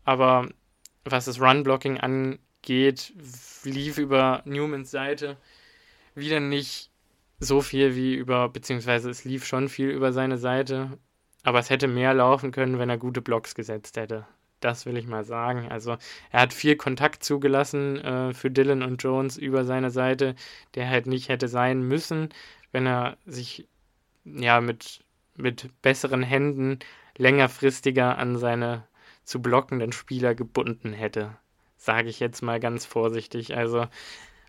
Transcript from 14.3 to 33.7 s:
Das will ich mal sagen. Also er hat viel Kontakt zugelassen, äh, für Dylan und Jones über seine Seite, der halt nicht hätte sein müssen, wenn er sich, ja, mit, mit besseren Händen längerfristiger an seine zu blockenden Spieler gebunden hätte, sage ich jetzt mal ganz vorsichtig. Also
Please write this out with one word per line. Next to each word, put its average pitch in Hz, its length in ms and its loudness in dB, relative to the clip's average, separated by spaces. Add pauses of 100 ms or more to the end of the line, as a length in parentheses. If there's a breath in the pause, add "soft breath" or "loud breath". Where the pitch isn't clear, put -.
Das 120 260 -2
will 123 100 -4
ich 117 100 -6
mal 110 180 -6
sagen. 117 460 -2
Also 117 260 -6 (340 loud breath)
er 123 100 4
hat 127 120 6
viel 147 240 4
Kontakt 139 460 0
zugelassen, 139 760 0
äh, 131 360 -4
für 131 160 -4
Dylan 135 320 4
und 127 200 -4
Jones 131 360 0
über 135 260 0
seine 127 260 0
Seite, 131 440 0 (400 loud breath)
der 127 140 -4
halt 127 180 0
nicht 131 220 -2
hätte 127 180 -2
sein 127 360 2
müssen, 156 480 -2 (420 loud breath)
wenn 131 140 0
er 123 380 -2
sich, 123 440 -12 (560)
ja, 123 360 2
mit, - 440 -4 (320)
mit 123 340 -4 (100)
besseren 131 440 2
Händen 135 560 0 (360 loud breath)
längerfristiger 131 1000 4
an 123 200 -2
seine 120 480 -2 (360 soft breath)
zu 127 200 -6
blockenden 123 500 2
Spieler 123 420 -2
gebunden 117 580 -4
hätte, 107 440 -6 (400)
sage 113 320 0
ich 110 100 -10
jetzt 120 240 -4
mal 117 160 -2
ganz 117 280 -4
vorsichtig. 113 720 -4
Also 117 300 0 (640 loud breath)